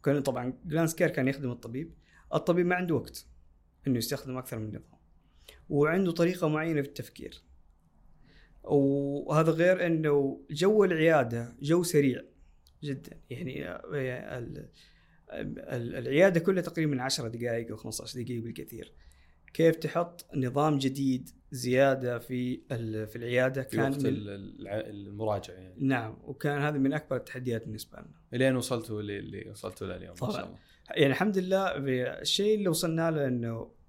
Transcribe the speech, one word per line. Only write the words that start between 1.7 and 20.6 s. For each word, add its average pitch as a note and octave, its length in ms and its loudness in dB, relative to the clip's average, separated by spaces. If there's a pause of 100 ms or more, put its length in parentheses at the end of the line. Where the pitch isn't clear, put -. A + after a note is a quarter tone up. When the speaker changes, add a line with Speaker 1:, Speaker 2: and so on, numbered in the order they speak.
Speaker 1:
الطبيب F3 320 4
ما F3+ 80 4
عنده F3+ 200 0
وقت - 320 -4 (600)
إنه B2 120 2
يستخدم B2+ 380 -4
أكثر B2+ 220 -8
من A2 100 -6
نظام، D3+ 140 -10 (880)
وعنده E3 440 4
طريقة E3+ 360 2
معينة D#3 340 2
في C#3 60 -4
التفكير. - 540 -14 (1200)
وهذا C#3 880 2
غير F3 340 4
إنه D3 540 2 (100)
جو G3 340 4
العيادة D3 760 4
جو E3 220 2
سريع C#3+ 400 4 (600)
جدا، - 380 -10 (100)
يعني، C#3 380 -8
آه، F2 120 -10 (580)
ال-، - 300 -12 (640)
ال-، - 640 -6
العيادة D#3+ 460 4
كلها F#3 220 2
تقريبا D#3 400 -2
عشر B2+ 260 -2
دقائق A#2 420 -4
أو A2 60 -8
خمسة A2 280 -10
عشر B2 180 -10
دقيقة A#2 200 -6
بالكثير. - 500 -12 (640)
كيف D#3+ 220 6
تحط E3+ 500 -4 (100)
نظام C#3 420 2